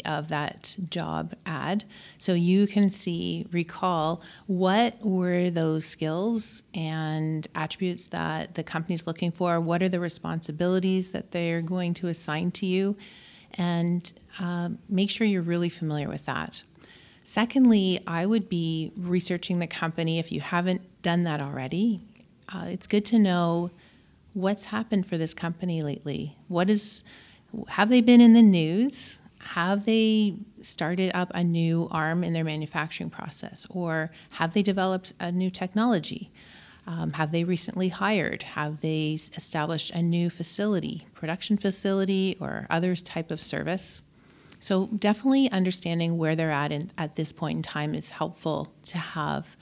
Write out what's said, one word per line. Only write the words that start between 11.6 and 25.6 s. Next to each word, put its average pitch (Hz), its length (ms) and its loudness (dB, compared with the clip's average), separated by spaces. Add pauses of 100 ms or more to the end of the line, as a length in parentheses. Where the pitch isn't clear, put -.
going 175 340 -2
to 180 120 -6
assign 165 440 -2
to - 140 -4
you, 190 300 2 (600)
and, 175 580 0 (260)
uh, 175 300 -4 (180)
make 202 220 2
sure 220 180 2
you're 196 140 4
really 170 260 0
familiar 156 400 -4
with 147 180 -8
that. - 380 -6 (640)
Secondly, 220 800 4
I 170 180 -2
would 214 220 2
be 160 480 -2
researching 175 640 -2
the 170 80 -2
company 165 520 -2
if 160 120 -6
you - 80 -4
haven't 180 440 -2 (180)
done 175 240 2
that 147 160 -2
already. 143 580 -2 (540)
Uh, 175 120 -8
it's 180 220 -8
good 208 180 0
to 233 120 2
know 175 540 4 (640)
what's 196 320 -2
happened 214 400 -2
for 180 120 -4
this 160 160 -2
company 165 480 -4